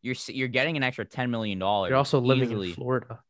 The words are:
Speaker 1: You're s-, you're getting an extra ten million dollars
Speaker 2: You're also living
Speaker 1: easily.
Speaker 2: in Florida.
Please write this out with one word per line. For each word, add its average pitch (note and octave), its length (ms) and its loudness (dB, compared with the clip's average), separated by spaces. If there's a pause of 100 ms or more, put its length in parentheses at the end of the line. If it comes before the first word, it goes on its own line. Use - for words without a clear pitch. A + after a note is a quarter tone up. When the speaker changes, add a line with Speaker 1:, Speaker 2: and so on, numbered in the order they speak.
Speaker 1:
You're B2 140 -4
s-, - 160 -10
you're C3 180 -4
getting C3+ 300 0
an C3+ 40 0
extra B2+ 220 -2
ten B2+ 260 -4
million A2 280 -2
dollars F#2+ 320 2
Speaker 2:
You're C3 80 4
also C#3 220 2
living C3 300 4
Speaker 1:
easily. G2+ 200 -2
Speaker 2:
in F2 60 -8
Florida. B2 540 -4